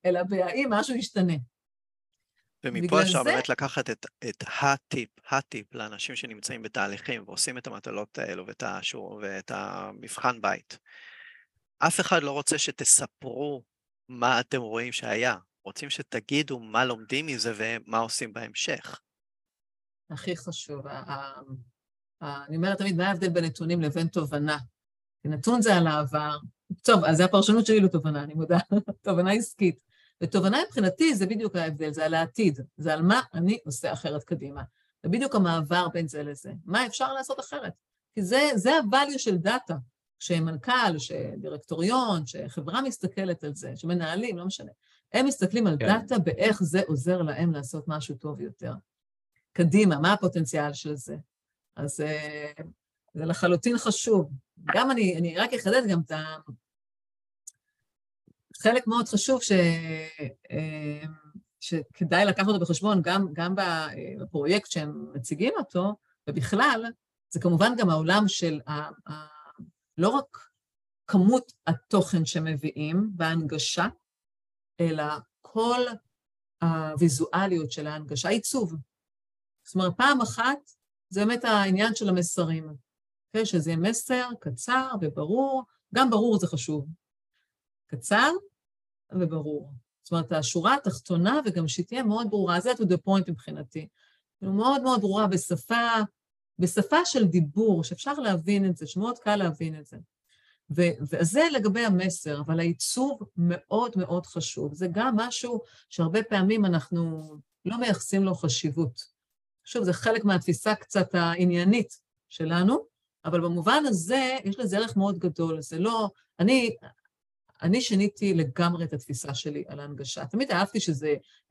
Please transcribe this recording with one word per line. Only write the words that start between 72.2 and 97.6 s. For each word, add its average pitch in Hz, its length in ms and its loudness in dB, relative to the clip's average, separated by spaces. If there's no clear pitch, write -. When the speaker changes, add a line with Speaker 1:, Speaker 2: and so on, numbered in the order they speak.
Speaker 1:
שמביאים 160 880 -2
בהנגשה, 160 760 -2
אלא 160 240 0
כל 240 400 0
הוויזואליות 160 1080 0
של 151 160 -8
ההנגשה, 151 420 -6
העיצוב. 208 460 -2
זאת - 100 -8
אומרת, 185 220 0
פעם 269 240 4
אחת, 233 360 -2
זה 196 160 0
באמת 240 180 0
העניין 208 520 4
של 202 140 0
המסרים. 165 600 0
אוקיי? 220 180 -2
שזה 165 240 0
יהיה 165 100 0
מסר 247 500 0
קצר 254 520 -2
וברור, 220 640 0
גם 254 140 6
ברור 214 300 4
זה - 80 0
חשוב. 151 400 -4
קצר 214 440 2
וברור. 151 600 -4
זאת - 80 -18
אומרת, 170 200 0
השורה 165 440 2
התחתונה, 202 680 0
וגם 170 220 0
שהיא 175 180 -4
תהיה 254 180 -4
מאוד 220 260 0
ברורה, 180 300 2
זה 220 120 2
to 226 120 -2
the 180 140 4
point 190 340 2
מבחינתי. 151 560 -10
כאילו, 190 160 -4
מאוד 247 300 4
מאוד 247 180 2
ברורה 202 260 2
בשפה, 196 640 0
בשפה 202 460 2
של 233 220 4
דיבור, 175 560 2